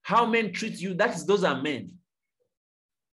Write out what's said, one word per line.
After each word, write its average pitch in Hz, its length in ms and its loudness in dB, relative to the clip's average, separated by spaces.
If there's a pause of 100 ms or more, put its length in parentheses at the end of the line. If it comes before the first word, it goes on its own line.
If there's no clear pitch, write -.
How 226 220 4
men 226 280 0
treat - 260 -6
you, 185 160 -4
that 202 200 0
is, 151 100 -8
those 190 180 4
are 143 160 2
men. 135 380 -6 (1160)